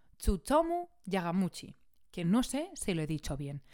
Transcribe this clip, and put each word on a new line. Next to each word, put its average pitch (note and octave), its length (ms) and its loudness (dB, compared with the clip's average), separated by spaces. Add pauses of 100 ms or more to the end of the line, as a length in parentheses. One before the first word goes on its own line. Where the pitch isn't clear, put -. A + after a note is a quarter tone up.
(160)
Tsutomu E4 720 2 (160)
Yamaguchi, F3+ 720 -2 (340)
que F3 140 -6
no G#3 180 4
sé D4+ 320 -4
si - 200 -2
lo D#3+ 80 0
he D#3 40 -2
dicho D3+ 300 -4
bien. C#3+ 260 -8 (120)